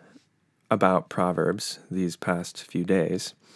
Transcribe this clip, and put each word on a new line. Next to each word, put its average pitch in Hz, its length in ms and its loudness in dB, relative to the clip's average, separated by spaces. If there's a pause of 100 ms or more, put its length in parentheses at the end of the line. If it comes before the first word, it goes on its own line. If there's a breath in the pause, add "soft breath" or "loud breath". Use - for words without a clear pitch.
(720 loud breath)
about 92 380 2
Proverbs 90 680 0 (120)
these 90 240 -2
past - 480 -6
few - 220 -4
days, 90 480 0 (240 loud breath)